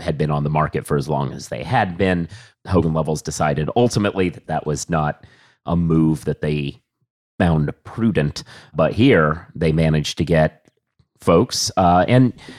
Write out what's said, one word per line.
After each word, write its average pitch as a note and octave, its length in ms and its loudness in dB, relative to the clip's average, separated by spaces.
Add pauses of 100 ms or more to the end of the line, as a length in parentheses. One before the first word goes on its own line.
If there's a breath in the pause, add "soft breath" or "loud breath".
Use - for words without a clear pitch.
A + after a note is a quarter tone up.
had D#2 160 -6
been D2+ 140 -2
on D2 120 -2
the D2 60 -2
market D2+ 360 -2
for D2 120 -2
as C2+ 120 -4
long C#2 240 -2
as C#2 160 -14
they B1 140 -10
had F#2 340 -2
been. F2+ 300 0 (400 loud breath)
Hogan E2 260 2
Lovells D#2 280 -2
decided D2+ 540 -2
ultimately G2+ 540 0
that - 180 -12
that D#2 180 -4
was D2 240 -6
not D#2 360 -2 (400 soft breath)
a E2+ 100 -2
move D#2+ 500 2
that D2 160 -4
they D2 400 -4 (580)
found D#2 320 2 (120)
prudent. E2+ 600 -2 (300 loud breath)
But D#2+ 200 0
here A2 640 4
they D#2+ 160 0
managed D#2 480 0
to E2+ 60 0
get D#2 440 0 (500)
folks. - 580 2
Uh, F2+ 300 4
and, B2 260 4 (260 loud breath)